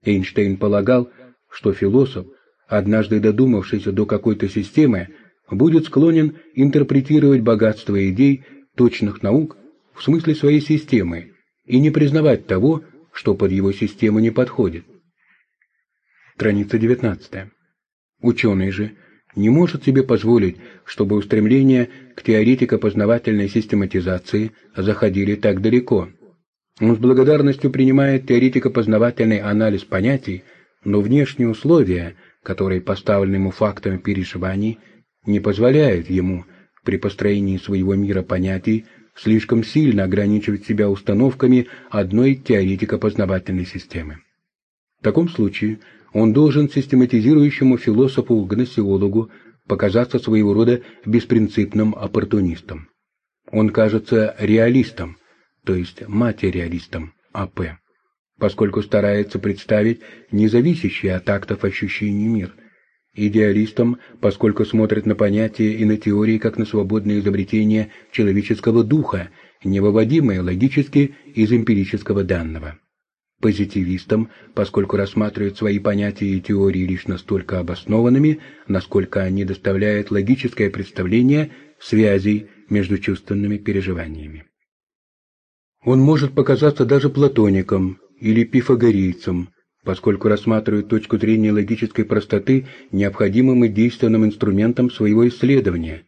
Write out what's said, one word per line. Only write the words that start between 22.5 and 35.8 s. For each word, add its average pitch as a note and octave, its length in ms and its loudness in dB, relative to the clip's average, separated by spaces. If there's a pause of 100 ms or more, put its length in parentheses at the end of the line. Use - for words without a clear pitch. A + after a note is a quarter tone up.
систематизации G2 1040 -2 (220)
заходили G2+ 600 0
так G2 240 0
далеко. A2 480 0 (720)
Он A2+ 160 4
с - 20 -10
благодарностью C3 720 2
принимает C3+ 560 2
теоретико-познавательный A#2 1120 2
анализ G#2 440 -2
понятий, G2+ 600 -4 (400)
но G#2 160 0
внешние B2+ 480 0
условия, F#2+ 680 0 (260)
которые F#2+ 380 -4
поставлены G2 560 -2
ему F#2+ 160 -2
фактами G2 460 -4
переживаний, G2 800 -6 (460)
не G#2 160 0
позволяют G#2+ 680 2